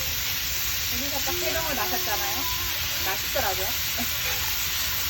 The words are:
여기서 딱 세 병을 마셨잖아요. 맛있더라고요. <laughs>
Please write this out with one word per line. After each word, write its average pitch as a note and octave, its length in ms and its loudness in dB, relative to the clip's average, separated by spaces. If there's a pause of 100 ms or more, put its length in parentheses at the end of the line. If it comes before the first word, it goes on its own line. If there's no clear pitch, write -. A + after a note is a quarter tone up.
(920)
여기서 C#4 280 0
딱 - 60 0 (120)
세 E4 140 0
병을 D#4 240 0
마셨잖아요. G#3+ 600 0 (680)
맛있더라고요. G#3 640 2
<laughs> - 60 0 (1400)